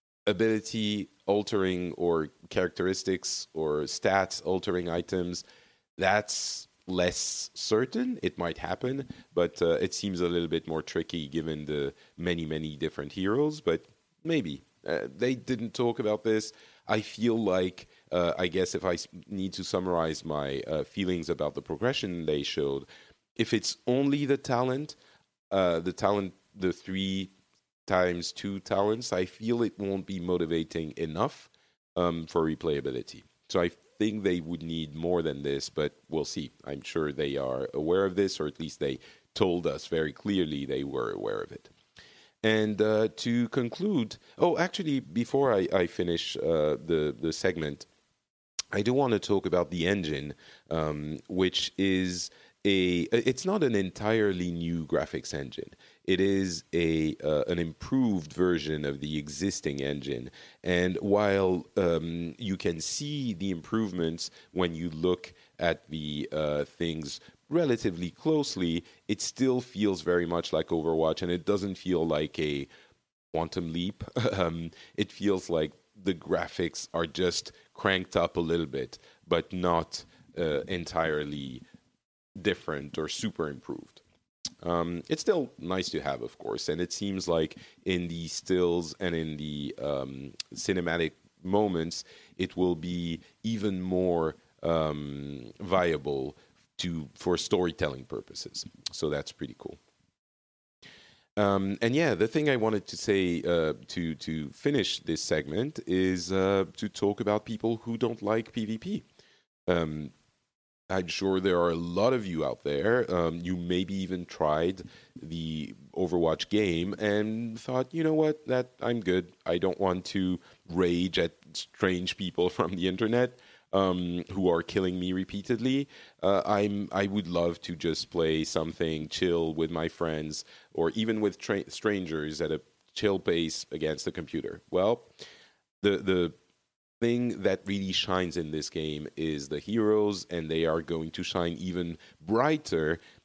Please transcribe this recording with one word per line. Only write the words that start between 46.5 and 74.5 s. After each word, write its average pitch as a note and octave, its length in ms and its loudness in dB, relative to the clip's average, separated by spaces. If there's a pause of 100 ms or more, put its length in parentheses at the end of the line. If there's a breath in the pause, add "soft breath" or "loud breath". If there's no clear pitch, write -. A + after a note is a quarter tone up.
the, D2+ 340 0
the D#2+ 140 -2
segment, D#2 540 -2 (840)
I G2+ 120 0
do A#2 100 2
wanna B2+ 260 4
talk G2 280 2
about F2 240 2
the E2+ 160 0
engine, D2+ 480 0 (360 loud breath)
um, D2+ 480 -2 (100)
which F#2 480 0
is F#2+ 540 0 (340 loud breath)
a, F#2 360 4 (120)
it's B2 320 2
not F#3 200 2
an A#2+ 100 4
entirely G2 800 2
new E2+ 340 -2
graphics C#2+ 480 -2
engine. C#2 360 -8 (340 loud breath)
It F#2 160 2
is F#2+ 420 2 (100)
a, D#2+ 520 2
uh, D2+ 240 2
an F2 100 0
improved F2 760 0
version D#2 520 0
of C#2+ 160 -4
the D2+ 180 -4
existing C#2+ 640 -4
engine. C#2 480 -4 (320 loud breath)
And F2+ 380 2
while, G2 680 2 (100)
um, E2+ 640 0
you F#2+ 180 -4
can E2+ 240 -2
see C#3+ 540 -4
the F#2+ 160 -2
improvements F2 800 -2 (220 loud breath)
when F2 220 0
you E2 160 -4
look E2+ 420 0 (260 soft breath)
at E2 320 0
the, D2+ 400 -4
uh, D2 340 0
things D#2+ 540 -6 (300 loud breath)
relatively A2+ 640 0
closely, F#2 720 0 (220 loud breath)
it G#2 140 -2
still B2+ 400 2
feels G2+ 400 0
very F2 260 2
much E2+ 260 -2
like D#2+ 140 2
Overwatch, D#2+ 560 2
and F2 80 -2
it F2 160 -2
doesn't G2 300 0
feel F2 280 2
like D2+ 360 0
a C#2+ 260 -2 (640 loud breath)
quantum E2 400 -2
leap. F2 300 -4 (140)
<laughs> A#2+ 160 0
Um, E2 400 0 (240 loud breath)